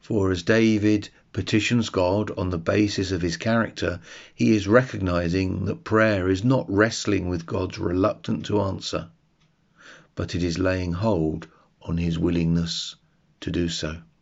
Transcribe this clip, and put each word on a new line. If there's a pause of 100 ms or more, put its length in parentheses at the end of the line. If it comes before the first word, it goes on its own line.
For
as
David (240)
petitions
God
on
the
basis
of
his
character, (340)
he
is
recognizing
that
prayer
is
not
wrestling
with
God's
reluctant
to
answer, (1080)
but
it
is
laying
hold (340)
on
his
willingness (460)
to
do
so. (200)